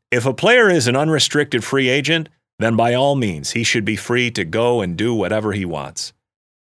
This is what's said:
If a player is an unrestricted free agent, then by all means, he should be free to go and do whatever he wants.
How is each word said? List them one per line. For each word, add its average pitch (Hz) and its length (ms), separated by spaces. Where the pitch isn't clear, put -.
If 123 140
a 131 80
player 220 360
is 147 160
an 123 100
unrestricted 147 680
free 135 240
agent, 147 400
then 110 180
by 117 180
all 139 220
means, 90 360
he 120 120
should 113 200
be 107 120
free 120 360
to 98 120
go 113 360
and 90 160
do 113 160
whatever 107 400
he 101 120
wants. 73 480